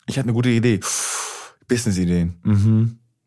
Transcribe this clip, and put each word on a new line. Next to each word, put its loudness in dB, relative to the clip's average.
Ich -6
hatte -2
eine 0
gute 2
Idee. 2
Business-Ideen. 0
Mhm. 2